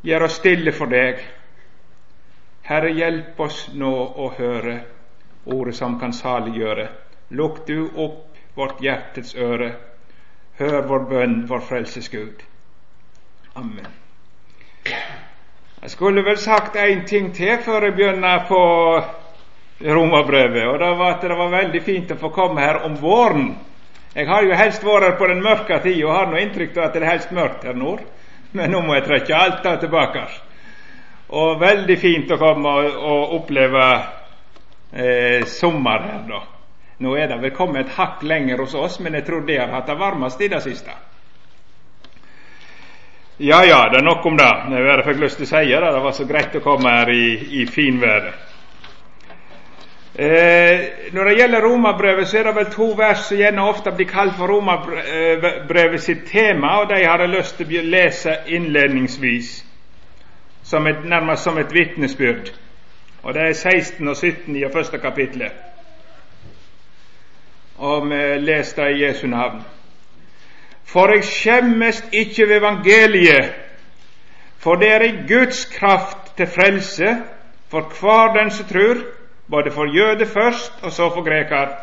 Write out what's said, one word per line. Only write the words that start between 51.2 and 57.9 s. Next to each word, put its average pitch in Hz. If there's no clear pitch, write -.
det 208
gjelder 240
Romerbrevet, 202
så 214
er 220
det 208
vel 208
to 220
vers 214
som 202
gjerne 202
ofte 208
blir 180
kalt 190
for 180
Romerbrevet 165
sitt 165
tema, 196
og 202
de 190
har 170
jeg 180
lyst 185
til 160
å -
be-, 165
lese 165